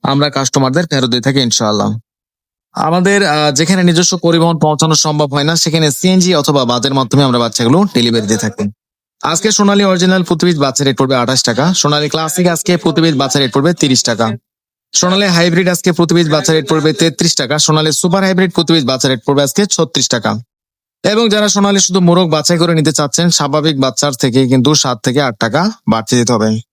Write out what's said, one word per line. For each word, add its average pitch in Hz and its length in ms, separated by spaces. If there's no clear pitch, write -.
আমরা 139 280
কাস্টমারদের 135 560
ফেরত 131 240
দিয়ে 123 100
থাকি 135 200
ইনশাআল্লাহ। 107 580
আমাদের, 185 540
আহ, 151 260
যেখানে 175 320
নিজস্ব 175 340
পরিবহন 170 400
পৌঁছানো 156 360
সম্ভব 151 400
হয় 143 100
না, 165 120
সেখানে 160 340
সিএনজি 185 440
অথবা 143 300
বাসের 123 300
মাধ্যমে 135 300
আমরা 123 140
বাচ্চাগুলো 120 460
ডেলিভারি 117 320
দিয়ে 107 120
থাকি। 104 320
আজকে 170 300
সোনালী 202 320
অরিজিনাল 185 380
প্রতি 170 240
পিস 170 120
বাচ্চা 139 260
রেট 135 140
পড়বে 135 180
আঠাশ 123 260
টাকা, 135 320
সোনালী 147 340
ক্লাসিক 160 380
আজকে 175 300
প্রতি 160 260
পিস 160 140
বাচ্চা 139 220
রেট 131 140
পড়বে 151 220
তিরিশ 131 280
টাকা, 113 340
সোনালী 185 320
হাইব্রিড 175 420
আজকে 180 240
প্রতি 165 220
পিস 170 140
বাচ্চা 151 240
রেট 156 160
পড়বে 156 240
তেত্রিশ 165 440
টাকা, 143 220
সোনালী 156 340
সুপার 190 320
হাইব্রিড 190 280
প্রতি 165 200
পিস 160 120
বাচ্চা 131 240
রেট 127 180
পড়বে 143 160
আজকে 196 240
ছত্রিশ 151 420
টাকা। 110 300
এবং 220 240
যারা 208 200
সোনালী 202 320
শুধু 185 200
মোরগ 175 300
বাছাই 156 280
করে 170 160
নিতে 156 180
চাচ্ছেন, 160 380
স্বাভাবিক 147 500
বাচ্চার 135 320
থেকে 131 340
কিন্তু 131 280
সাত 123 280
থেকে 139 200
আট 123 180
টাকা 147 300
বাড়তি 113 280
দিতে 120 160
হবে। 110 260